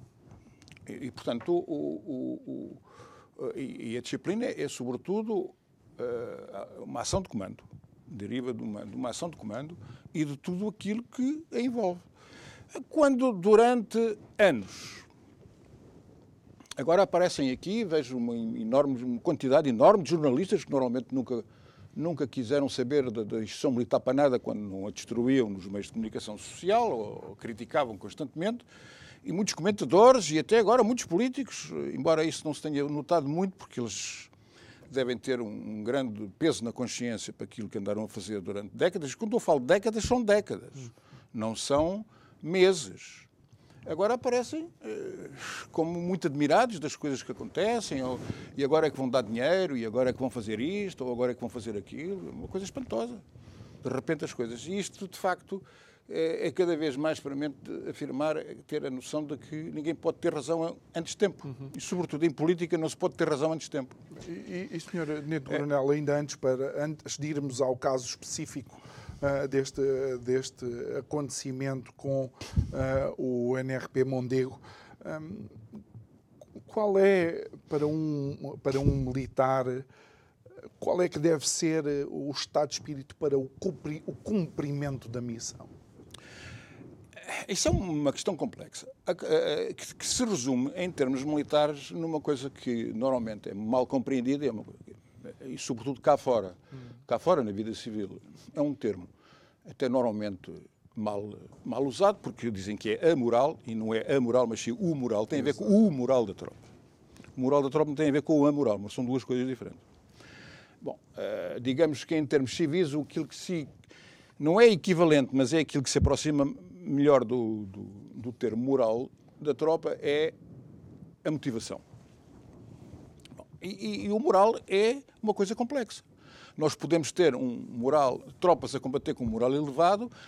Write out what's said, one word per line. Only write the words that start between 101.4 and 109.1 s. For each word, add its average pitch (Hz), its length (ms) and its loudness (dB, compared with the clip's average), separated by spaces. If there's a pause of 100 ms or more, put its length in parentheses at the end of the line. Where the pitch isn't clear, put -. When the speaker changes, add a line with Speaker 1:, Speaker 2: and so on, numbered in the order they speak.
Speaker 1:
mal 127 220 -2
usado, 196 340 2
porque 117 320 -6
dizem 98 240 -6
que 107 160 -2
é 160 200 4
amoral, 127 540 4
e 113 80 -8
não 110 200 -2
é 113 200 0
amoral, 123 320 4
mas 113 160 -4
sim 117 100 -2
o 170 220 0
moral, 113 320 0
tem 147 140 -2
a 127 40 0
ver 143 100 2
com 196 100 -8
Speaker 2:
Exato. 208 240 8
Speaker 1:
o 175 40 2
moral 127 340 2
da 95 80 -6
tropa. - 340 -14 (680)
O 131 60 -4
moral 139 220 6
da 135 60 0
tropa 151 200 2
não 143 60 -4
tem 151 140 2
a - 20 4
ver 143 100 4
com 151 180 4
o 143 60 8
amoral, 143 320 4
mas 101 160 -8
são 131 100 -4
duas 123 200 -2